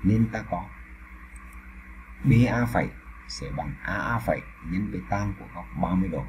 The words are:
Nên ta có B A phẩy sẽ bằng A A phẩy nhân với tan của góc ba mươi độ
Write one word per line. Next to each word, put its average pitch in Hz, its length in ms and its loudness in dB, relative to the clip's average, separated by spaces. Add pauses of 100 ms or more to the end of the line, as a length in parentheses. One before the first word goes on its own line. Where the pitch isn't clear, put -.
Nên 110 280 6
ta 110 180 -2
có 87 160 -2 (1600)
B 139 80 6 (200)
A 120 140 2
phẩy 87 240 2 (380)
sẽ - 200 -8 (100)
bằng 76 160 -4 (100)
A 92 100 -2
A 104 260 0
phẩy 80 220 0 (240)
nhân 95 260 -2
với 90 180 -4
tan 101 300 0
của - 60 -12 (100)
góc 87 100 -8 (160)
ba - 140 2
mươi 92 140 4
độ 73 200 -2